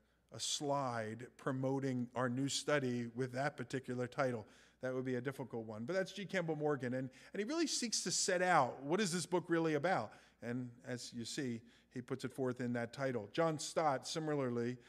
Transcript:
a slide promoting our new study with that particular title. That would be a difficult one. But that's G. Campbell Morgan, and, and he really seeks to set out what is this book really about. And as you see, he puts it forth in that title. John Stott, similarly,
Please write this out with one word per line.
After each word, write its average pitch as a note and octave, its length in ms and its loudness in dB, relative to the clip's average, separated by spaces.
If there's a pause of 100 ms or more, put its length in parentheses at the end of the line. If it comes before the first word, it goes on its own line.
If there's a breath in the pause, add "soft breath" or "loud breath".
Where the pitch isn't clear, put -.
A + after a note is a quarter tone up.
(340 soft breath)
a A2+ 60 -10
slide B2 960 -2
promoting C3 800 0
our B2+ 120 2
new C3 200 0
study B2+ 640 2
with B2+ 180 -2
that C#3 240 -2
particular B2 520 -4
title. B2 360 0 (380 loud breath)
That B2+ 100 -2
would C3 120 -2
be B2+ 100 0
a B2 60 0
difficult B2 460 -6
one. A2 180 -8
But E3+ 100 -2
that's F#3+ 180 0
G. G3+ 140 -8
Campbell E3 300 0
Morgan, C#3+ 380 0
and, C3 140 -2 (240 loud breath)
and - 60 -4
he - 60 -2
really D#4 240 2
seeks - 340 0
to F#3 80 -2
set F3+ 320 2
out D#3 400 6
what D#3+ 180 2
is F#3 120 2
this E3+ 120 0
book F3 240 2
really E3 260 4
about. C#3+ 380 2 (300 loud breath)
And B2 260 -2 (180)
as B2 280 -6
you A#2 100 -6
see, A#2+ 380 -4 (320 loud breath)
he B2+ 80 -4
puts C3 240 -4
it A#2 60 -6
forth B2+ 280 -2
in A#2+ 140 0
that A#2 180 -2
title. B2+ 400 -2
John D#3+ 260 4
Stott, C#3+ 480 2
similarly, B2+ 680 0 (120 loud breath)